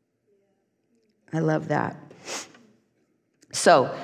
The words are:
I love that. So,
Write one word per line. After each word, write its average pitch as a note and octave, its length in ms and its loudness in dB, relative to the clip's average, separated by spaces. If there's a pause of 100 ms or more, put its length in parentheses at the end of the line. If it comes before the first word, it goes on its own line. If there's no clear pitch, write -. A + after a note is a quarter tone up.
(1300)
I D#3+ 60 -4
love D#3 300 -2
that. D3 280 -2 (1600)
So, D3 520 4